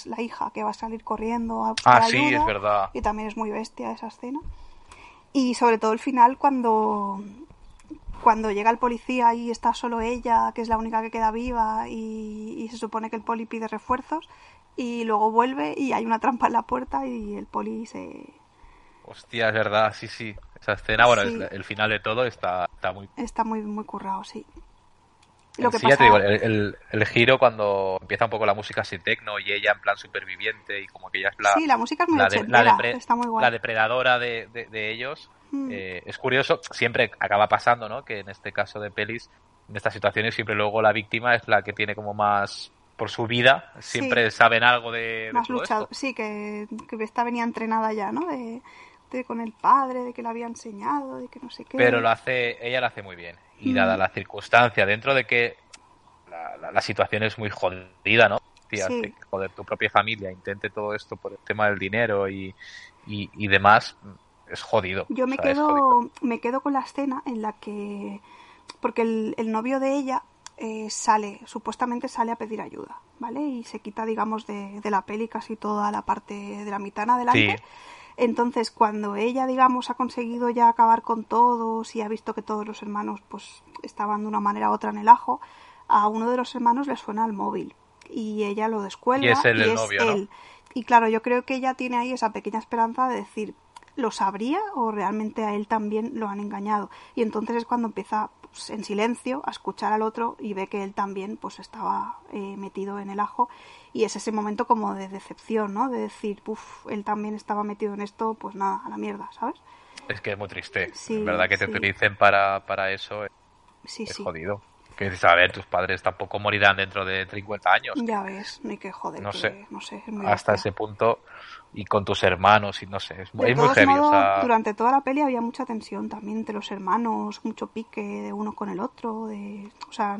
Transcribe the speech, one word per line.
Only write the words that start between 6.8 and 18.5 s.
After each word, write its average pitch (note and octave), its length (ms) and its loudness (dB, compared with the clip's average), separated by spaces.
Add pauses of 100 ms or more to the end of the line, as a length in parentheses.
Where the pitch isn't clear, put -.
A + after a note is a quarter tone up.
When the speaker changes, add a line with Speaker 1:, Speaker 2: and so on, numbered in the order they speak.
Speaker 1:
cuando A3 300 4
llega G#3 180 0
el A#3 80 2
policía A#3+ 560 2
y A#3 160 -6
está A#3 220 0
solo A#3 300 -4
ella, A3+ 520 2
que A#3+ 60 -6
es A3+ 80 -4
la A3+ 80 2
única A3+ 240 -2
que A3+ 100 -6
queda A3 200 0
viva, A3+ 580 -2
y, A3 720 -10
y A3+ 100 -8
se A#3 80 -14
supone A3+ 340 -6
que A#3 60 -8
el G#3+ 60 -8
poli A3+ 240 -4
pide A3+ 220 -6
refuerzos, B3+ 600 -4 (480)
y A#3 280 -4
luego G#3+ 260 2
vuelve C4 480 2
y C4 140 0
hay A3+ 120 0
una A3+ 140 0
trampa B3 300 0
en - 40 2
la - 100 2
puerta C4 440 -4
y G#3+ 300 -8
el G#3 100 -12
poli A3 400 -6
se - 480 -16 (720)